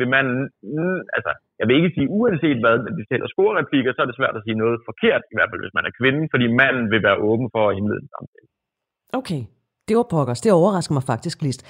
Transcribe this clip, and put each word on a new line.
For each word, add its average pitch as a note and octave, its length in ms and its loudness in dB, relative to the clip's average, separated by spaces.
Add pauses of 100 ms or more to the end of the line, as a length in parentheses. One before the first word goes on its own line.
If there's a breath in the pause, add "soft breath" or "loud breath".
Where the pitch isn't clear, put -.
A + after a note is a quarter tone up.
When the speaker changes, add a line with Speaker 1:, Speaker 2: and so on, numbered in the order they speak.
Speaker 1:
vil B2+ 160 0
manden, C3 240 0 (360)
mm, F3+ 240 -2 (160)
altså, - 160 -4 (260)
jeg G#2+ 80 0
vil B2 120 4
ikke E3+ 180 2
sige C#3 120 0 (100)
uanset E3 440 2
hvad, A#2 220 4
men - 120 -8
hvis G#2 120 -8
det B2+ 80 -2
heller - 180 -6
scorereplikker, D#3 580 0
så - 100 -4
er C3+ 60 0
det B2 120 -10
svært B2+ 180 0
at G#2 80 -12
sige A2 160 -2
noget A#2 140 2 (120)
forkert, D3 340 0 (100)
i A2 40 -6
hvert E2+ 140 0
fald F#2 140 -8
hvis F#2+ 140 -6
man E2+ 100 -2
er F#2+ 120 -12
kvinde, C3 220 2 (100)
fordi A#2+ 140 2 (140)
manden C3 320 2
vil G#2+ 160 2
være G2 100 4 (100)
åben A#2 260 0
for A2+ 140 2
at G2 100 2
indlede G#2 260 -4
en - 120 -20
samtale. - 320 -20 (720)
Speaker 2:
Okay. D#3 220 -6 (460)
Det A3 80 2
var A#3+ 140 2
pokkers. C3 300 0
Det A3 120 4
overrasker F3 420 4
mig C3 180 0
faktisk, D#3+ 300 -6
List. C3+ 280 -4